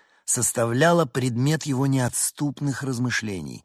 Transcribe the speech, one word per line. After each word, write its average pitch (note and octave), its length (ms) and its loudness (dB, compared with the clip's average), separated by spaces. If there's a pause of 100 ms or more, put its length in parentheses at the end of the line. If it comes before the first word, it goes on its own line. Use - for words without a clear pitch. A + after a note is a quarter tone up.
(260)
составляло B2+ 800 2
предмет C3 580 0
его C#3 220 0
неотступных C3+ 960 0
размышлений, A2 840 -4